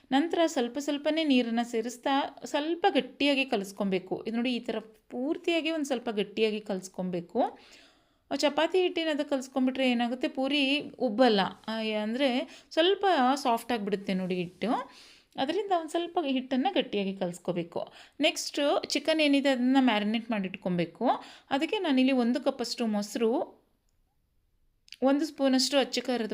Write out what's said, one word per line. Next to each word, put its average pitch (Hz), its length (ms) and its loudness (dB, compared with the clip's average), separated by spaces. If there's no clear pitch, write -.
ನಂತರ 330 340 2
ಸ್ವಲ್ಪ 254 320 -2
ಸ್ವಲ್ಪನೇ 302 460 -2
ನೀರನ್ನ 240 380 2
ಸೇರಿಸ್ತಾ 247 840 -4
ಸ್ವಲ್ಪ 311 460 0
ಗಟ್ಟಿಯಾಗಿ 277 540 2
ಕಲಸ್ಕೊಬೇಕು. 196 840 -2
ಇದು 226 100 -4
ನೋಡಿ, 240 200 0
ಈ - 20 -4
ಥರ 226 200 -6
ಪೂರ್ತಿಯಾಗಿ 320 600 -2
ಒಂದು 320 140 -2
ಸ್ವಲ್ಪ 247 260 -4
ಗಟ್ಟಿಯಾಗಿ 208 500 -2
ಕಲಸ್ಕೊಬೇಕು. 185 840 -4
ಆ, 269 60 -4
ಚಪಾತಿ 302 460 2
ಹಿಟ್ಟಿನ 349 280 0
ಅದು 294 140 -2
ಕಲಸ್ಕೊಂಡ್ಬಿಟ್ರೆ 262 640 0
ಏನಾಗುತ್ತೆ, 240 380 0
ಪೂರಿ 277 520 0
ಉಬ್ಬಲ್ಲ. 233 600 2
ಆ, 220 340 -2
ಅಂದ್ರೆ 247 680 -2
ಸ್ವಲ್ಪ 392 360 2
ಸಾಫ್ಟ್ 247 380 0
ಆಗಿಬಿಡುತ್ತೆ 202 420 -2
ನೋಡಿ 185 200 -2
ಹಿಟ್ಟು. 180 380 -2
ಅದರಿಂದ 349 440 -2
ಒಂದು 320 100 -8
ಸ್ವಲ್ಪ 339 360 -2
ಹಿಟ್ಟನ್ನ 262 480 0
ಗಟ್ಟಿಯಾಗಿ 202 420 0
ಕಲಸ್ಕೋಬೇಕು. 175 760 -6
ನೆಕ್ಸ್ಟ್ 302 640 0
ಚಿಕನ್ 311 340 0
ಏನಿದೆ 277 280 4
ಅದನ್ನ 262 320 2
ಮ್ಯಾರಿನೇಟ್ 220 500 2
ಮಾಡಿಟ್ಕೊಬೇಕು. 185 800 -2
ಅದಕ್ಕೆ 320 280 0
ನಾನಿಲ್ಲಿ 269 340 2
ಒಂದು 247 280 2
ಕಪ್ಪಷ್ಟು 247 460 -2
ಮೊಸರು, 220 800 -2
ಒಂದು 285 240 4
ಸ್ಪೂನಷ್ಟು 269 520 2
ಅಚ್ಚ 254 200 0
ಖಾರದ 233 360 -2